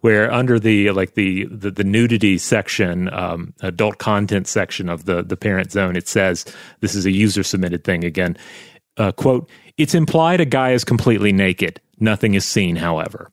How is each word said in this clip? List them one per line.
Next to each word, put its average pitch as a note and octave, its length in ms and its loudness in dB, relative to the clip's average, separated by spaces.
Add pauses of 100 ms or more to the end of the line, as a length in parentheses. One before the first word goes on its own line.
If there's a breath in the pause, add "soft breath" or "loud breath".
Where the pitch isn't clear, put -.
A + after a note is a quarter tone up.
where A2 280 4
under B2 300 2
the, G#2 300 4
like, F#2+ 240 -2
the, F#2+ 320 0
the, G#2 240 -8
the G2 120 -4
nudity G#2 540 2
section, F2+ 800 -2
um, F2 480 -8
adult F#2+ 380 -2
content G2+ 460 0
section F#2 440 -4
of E2+ 160 -8
the, F2 160 0
the F2+ 140 -6
Parent F#2+ 360 -4
Zone, F#2 240 -2
it F2 120 -6
says, F#2+ 360 0 (360 loud breath)
this G#2+ 140 -4
is F#2+ 120 -2
a G2 40 2
user-submitted F#2 760 0
thing F2 200 -2
again, F2 320 -2 (640 loud breath)
uh, G2+ 140 0
quote, B2+ 360 0 (300 loud breath)
"It's D#3 160 0
implied E3 480 2
a - 20 4
guy C3 280 2
is A#2+ 120 2
completely A2 480 2
naked. F#2+ 480 0 (200)
Nothing A2 340 2
is F#2+ 100 2
seen, F2 320 0
however." E2+ 560 -4